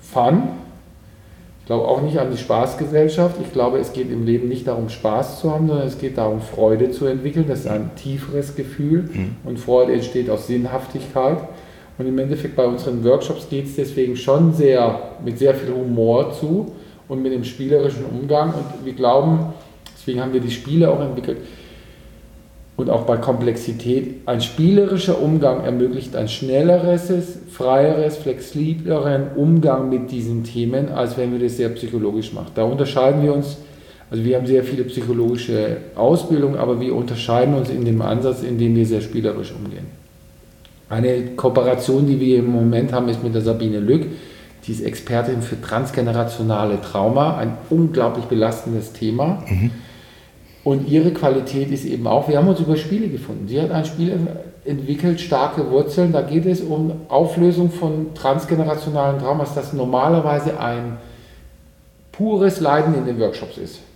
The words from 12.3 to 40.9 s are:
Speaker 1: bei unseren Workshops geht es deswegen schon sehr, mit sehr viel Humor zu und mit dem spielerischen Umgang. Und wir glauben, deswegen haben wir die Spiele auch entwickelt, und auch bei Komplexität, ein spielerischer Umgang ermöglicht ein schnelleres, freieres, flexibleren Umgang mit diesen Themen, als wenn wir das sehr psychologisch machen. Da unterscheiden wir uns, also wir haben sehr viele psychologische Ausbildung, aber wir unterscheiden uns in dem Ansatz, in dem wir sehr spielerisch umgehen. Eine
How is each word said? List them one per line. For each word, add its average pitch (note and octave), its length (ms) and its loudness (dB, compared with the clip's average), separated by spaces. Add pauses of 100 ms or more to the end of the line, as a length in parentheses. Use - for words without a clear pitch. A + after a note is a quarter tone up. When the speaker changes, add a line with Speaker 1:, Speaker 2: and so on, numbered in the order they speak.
Speaker 1:
bei B2+ 120 4
unseren A#2+ 360 -2
Workshops - 460 2
geht C#3 160 -4
es - 120 -10
deswegen B2+ 380 0
schon D3+ 380 4
sehr, C3 480 4 (240)
mit A#2 140 -4
sehr C3+ 160 6
viel B2+ 200 -4
Humor A#2+ 600 2
zu F3+ 380 -2 (360)
und C3 140 -4
mit C3 100 0
dem A#2+ 120 -2
spielerischen C3+ 600 0
Umgang. C#3+ 480 0
Und C#3+ 320 -8
wir C3 80 -6
glauben, C#3 460 4 (580)
deswegen B2+ 240 -4
haben B2+ 140 -4
wir B2+ 60 4
die A#2 100 -4
Spiele D#3 400 2
auch - 100 2
entwickelt, C3 380 -4 (1400)
und B2 140 -2
auch A#2 120 2
bei A#2 160 2
Komplexität, A#2+ 1080 -2
ein A#2+ 140 -2
spielerischer F#3 840 2
Umgang C#3+ 400 2
ermöglicht B2 540 -2
ein A2+ 120 -2
schnelleres, E3+ 800 2 (400)
freieres, D3 680 2
flexibleren D3 1200 -2
Umgang C#3+ 540 4
mit A#2+ 200 -2
diesen A#2 320 -4
Themen, B2 460 -2
als B2 280 -4
wenn B2 140 -2
wir B2 80 -2
das A#2+ 180 -2
sehr A#2+ 120 0
psychologisch A2 640 -4
machen. F2 240 -10
Da A2 80 2
unterscheiden C3+ 580 2
wir D3 100 4
uns, C#3+ 260 -2 (520)
also A2+ 140 -2
wir B2+ 120 2
haben B2+ 100 -2
sehr C3 180 4
viele B2+ 180 -4
psychologische A#2 920 -2 (180)
Ausbildung, C#3 640 2
aber A#2+ 240 0
wir B2+ 160 -2
unterscheiden A#2+ 580 2
uns C3 160 0
in B2+ 140 -2
dem A2+ 180 2
Ansatz, B2 400 0
in B2 160 -4
dem A#2 160 4
wir A2+ 120 4
sehr A2 160 0
spielerisch G#2 500 -4
umgehen. F#2+ 340 -12 (1040)
Eine B2 380 0 (100)